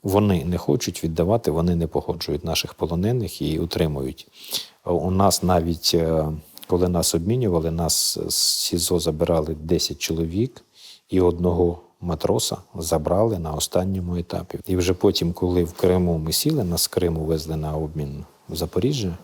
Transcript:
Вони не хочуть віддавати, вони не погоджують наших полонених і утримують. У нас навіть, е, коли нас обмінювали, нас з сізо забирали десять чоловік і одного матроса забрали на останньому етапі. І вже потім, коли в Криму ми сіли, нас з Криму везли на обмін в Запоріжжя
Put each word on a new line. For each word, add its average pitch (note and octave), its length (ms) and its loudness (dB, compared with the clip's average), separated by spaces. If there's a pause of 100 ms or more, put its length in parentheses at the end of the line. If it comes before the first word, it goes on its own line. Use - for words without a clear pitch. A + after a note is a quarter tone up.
Вони G2 420 2
не F2+ 120 -2
хочуть - 460 -2
віддавати, E2 480 0
вони E2 240 2
не E2 120 0
погоджують D2+ 580 -4
наших D#2+ 280 -4
полонених G2+ 680 -2
і D#2 180 -2
утримують. D2+ 680 -2 (580)
У F2 260 0
нас F#2+ 320 4
навіть, E2+ 500 2
е, D#2+ 340 2 (400)
коли F2+ 220 2
нас E2+ 260 0
обмінювали, F2 560 2
нас E2 560 0
з - 80 -2
сізо - 640 0
забирали D#2+ 560 0
десять D#2 440 -2
чоловік E2 640 -2 (460)
і F#2 120 2
одного F2 580 2 (220)
матроса F2 560 -2 (180)
забрали F2 640 0
на D#2+ 140 -4
останньому F2+ 640 -2
етапі. F2 520 -6
І F#2+ 80 0
вже F2+ 180 2
потім, F2+ 400 2
коли F2+ 300 2
в E2+ 100 -4
Криму F2+ 440 2
ми D#2+ 160 -2
сіли, D3 300 0
нас F2 180 0
з - 60 0
Криму E2 380 0
везли D#2 300 -2
на D2+ 220 -4
обмін D2+ 480 -6 (240)
в - 60 -8
Запоріжжя F#2 680 -2